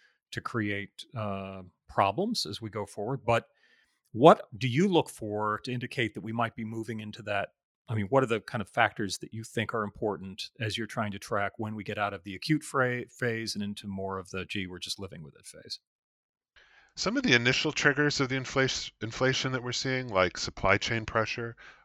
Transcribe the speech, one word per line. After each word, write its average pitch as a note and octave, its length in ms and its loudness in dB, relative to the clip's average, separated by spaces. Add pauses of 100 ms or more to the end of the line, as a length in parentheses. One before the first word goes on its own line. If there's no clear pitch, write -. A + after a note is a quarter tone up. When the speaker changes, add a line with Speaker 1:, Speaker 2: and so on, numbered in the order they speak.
(320)
Speaker 1:
to A2+ 100 -6
create, G2+ 640 -6 (100)
uh, G2 480 -6 (260)
problems G3+ 560 2
as - 160 -8
we A2 80 -8
go G#2 160 -6
forward. G#2+ 400 -6
But A2+ 200 4 (680)
what D#3 320 10 (140)
do B2+ 100 0
you C#3+ 200 4
look E3+ 220 4
for G#2+ 540 -2
to B2 80 -6
indicate B2 420 -2
that G#2 80 -10
we A2 100 -8
might A#2 240 -2
be A2+ 100 -8
moving A2 340 -6
into G#2+ 240 -10
that? G2+ 260 -2 (400)
I A2+ 60 -2
mean, G2+ 140 0
what C3 140 6
are B2 40 2
the A2 120 2
kind A2 220 -6
of - 80 -6
factors G#2+ 500 2
that - 140 -16
you A2 100 -8
think A2 300 -4
are A2 100 0
important G2 680 -6 (100)
as A2 180 -2
you're A2+ 100 -6
trying G#2+ 240 -4
to G2 80 -8
track G2+ 380 -2
when G#2+ 180 -6
we G#2 80 -6
get G#2 140 -6
out G2+ 160 0
of F2+ 100 -10
the F#2+ 120 -8
acute D3+ 280 0
fra-, B2 460 0
phase A2+ 460 -2
and G#2 80 -4
into G2+ 240 -6
more G2 300 -4
of F#2 120 -10
the, F#2 160 -4
"Gee, F#2 220 -6
we're F2+ 120 -10
just - 200 -8
living F2 240 -12
with C#2+ 120 -18
it" - 100 -20
phase? - 340 -14 (1160)
Speaker 2:
Some G#3+ 180 0
of C#4 60 0
the B3 120 4
initial B2 380 4
triggers D3 480 4
of C#3 80 2
the B2+ 80 0
inflation, C3 560 0 (100)
inflation C3 500 0
that B2 120 -2
we're B2 80 -4
seeing, B2+ 380 -2
like F#2 260 4
supply - 420 2
chain A2+ 280 -2
pressure, A#2 500 -2 (300)